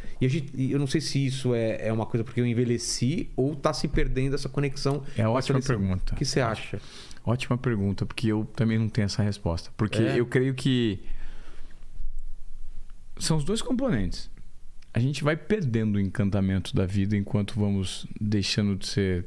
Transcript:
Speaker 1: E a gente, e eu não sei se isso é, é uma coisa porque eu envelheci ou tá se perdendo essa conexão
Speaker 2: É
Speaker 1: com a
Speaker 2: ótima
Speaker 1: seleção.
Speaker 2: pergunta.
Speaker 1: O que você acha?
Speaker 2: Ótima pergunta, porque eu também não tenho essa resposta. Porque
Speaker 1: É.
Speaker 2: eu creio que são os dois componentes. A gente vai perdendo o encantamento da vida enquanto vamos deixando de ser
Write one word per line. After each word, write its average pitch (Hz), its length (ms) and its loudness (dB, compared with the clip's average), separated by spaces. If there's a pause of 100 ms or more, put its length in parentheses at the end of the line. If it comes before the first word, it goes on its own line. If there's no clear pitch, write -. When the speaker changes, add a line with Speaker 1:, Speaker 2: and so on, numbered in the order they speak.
(200)
Speaker 1:
E 131 60 2
a - 40 6
gente, 147 240 -2
e 127 180 0
eu 139 60 2
não 143 80 2
sei 156 140 2
se 139 260 0
isso 127 280 0
é, 113 340 0
é 110 40 2
uma 113 140 0
coisa 113 180 0
porque - 160 -4
eu 123 60 4
envelheci 120 880 0
ou 135 180 2
tá 156 200 2
se - 140 -2
perdendo 135 460 2
essa 135 140 -2
conexão 139 540 0 (140)
Speaker 2:
É 113 60 2
Speaker 1:
com 110 60 4
a 113 40 2
Speaker 2:
ótima 131 280 2
Speaker 1:
seleção. 127 180 2
Speaker 2:
pergunta. 95 360 2
Speaker 1:
O - 20 -2
que 147 80 0
você 135 160 0
acha? 110 400 -2 (420)
Speaker 2:
Ótima 123 360 0
pergunta, 101 480 0
porque - 220 -2
eu 107 160 2 (120)
também 113 220 2
não 110 100 2
tenho 107 180 0
essa 101 160 0
resposta. 90 540 -2
Porque 107 240 0
Speaker 1:
É. 110 200 2
Speaker 2:
eu 120 40 2
creio 131 300 2
que 123 460 2 (2250)
são - 180 2
os 143 80 0
dois 202 160 0
componentes. 185 680 0 (640)
A - 60 0
gente 135 220 0
vai 151 140 2
perdendo 113 600 0
o 101 40 2
encantamento 95 720 0
da 95 120 2
vida 98 300 0
enquanto 101 420 0
vamos 98 480 0 (120)
deixando 104 580 2
de - 100 -4
ser 92 400 0